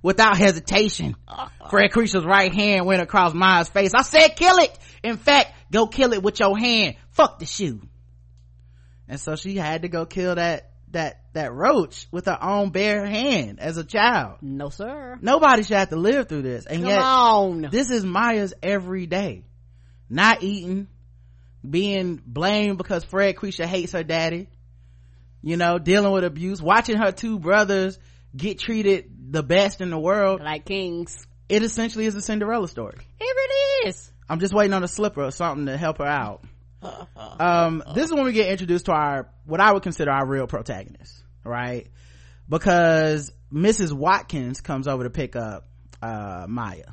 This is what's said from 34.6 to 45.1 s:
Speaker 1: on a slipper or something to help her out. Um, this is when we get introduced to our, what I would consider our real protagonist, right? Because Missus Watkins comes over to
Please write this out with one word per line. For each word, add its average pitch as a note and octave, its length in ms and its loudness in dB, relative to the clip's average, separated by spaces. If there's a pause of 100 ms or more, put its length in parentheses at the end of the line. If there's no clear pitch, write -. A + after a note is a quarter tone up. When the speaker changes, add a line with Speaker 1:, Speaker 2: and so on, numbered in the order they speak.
Speaker 1:
on F#3+ 120 -2
a F3 40 -6
slipper G3 340 -4
or C3 100 -4
something D3 340 -4
to C3+ 100 -6
help D#3 220 -4
her C#3+ 80 -4
out. C3 380 -4 (960)
Um, E3+ 420 2 (140)
this C4+ 120 0
is E4 60 -6
when C#4+ 120 0
we B3+ 80 0
get G#3+ 180 2
introduced F3 360 -2
to G3 60 0
our, C#3+ 360 -2 (180)
what D#3 140 -4
I G#3 120 6
would G3+ 120 0
consider D#3 260 -4
our C#3 160 0
real C3 220 -4
protagonist, - 680 -12 (300)
right? A#2+ 420 -8 (600)
Because D#3+ 840 2 (220)
Missus F#3 420 0
Watkins C#3 680 -2
comes C3+ 280 -6
over C3 160 -4
to B2 60 -6